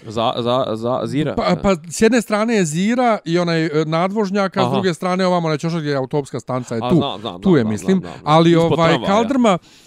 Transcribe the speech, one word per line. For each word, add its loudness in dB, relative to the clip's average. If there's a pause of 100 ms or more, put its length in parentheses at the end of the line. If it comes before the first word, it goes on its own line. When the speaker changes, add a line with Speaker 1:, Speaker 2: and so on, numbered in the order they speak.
Speaker 1:
Za, -2
za, 0
za, -2
Zira? -2
Speaker 2:
Pa, 0
pa 0 (100)
s -8
jedne 4
strane -2
je 2
Zira 0
i 0
onaj, 0
e, -2 (160)
nadvožnjak, -2
a -2
s 2
Speaker 1:
Aha. 0
Speaker 2:
druge 0
strane -2
ovamo 0
na 0
ćošak -4
gdje -4
je -2
autobska -4
stanca -6
je -2
Speaker 1:
A, -4
Speaker 2:
tu. 4
Speaker 1:
znam, 0
znam, -8
Speaker 2:
Tu -14
Speaker 1:
znam, 6
Speaker 2:
je, 4
Speaker 1:
znam, 0
Speaker 2:
mislim, 0
Speaker 1:
znam, -8
znam. -16
Speaker 2:
ali, 6
Speaker 1:
Ispod 4
Speaker 2:
ovaj, 2
Speaker 1:
tramvaja. 0
Speaker 2:
Kaldrma, 2 (280)